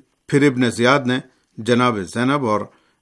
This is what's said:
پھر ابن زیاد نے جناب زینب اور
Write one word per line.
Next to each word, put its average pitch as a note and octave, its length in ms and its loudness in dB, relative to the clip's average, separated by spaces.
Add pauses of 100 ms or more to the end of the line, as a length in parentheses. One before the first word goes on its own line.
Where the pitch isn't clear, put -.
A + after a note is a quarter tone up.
(260)
پھر C#3+ 240 2
ابن B2 200 0
زیاد A#2+ 360 2
نے B2 120 0 (400)
جناب A#2+ 400 0 (160)
زینب C3 320 -2
اور G#2+ 140 -2 (420)